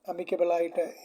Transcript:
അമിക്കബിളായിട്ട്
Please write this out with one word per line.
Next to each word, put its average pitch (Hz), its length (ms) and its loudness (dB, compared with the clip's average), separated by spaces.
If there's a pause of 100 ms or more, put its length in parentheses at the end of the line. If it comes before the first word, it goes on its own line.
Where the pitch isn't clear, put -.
അമിക്കബിളായിട്ട് 170 840 0 (120)